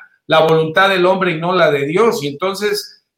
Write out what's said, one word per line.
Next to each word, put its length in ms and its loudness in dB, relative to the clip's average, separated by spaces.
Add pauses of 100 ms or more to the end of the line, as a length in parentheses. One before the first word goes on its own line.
(260)
la 140 2
voluntad 500 2
del 160 0
hombre 280 0
y 60 -6
no 140 -4
la 160 2
de 160 -2
Dios, 380 0
y 60 -4
entonces 760 -6 (140)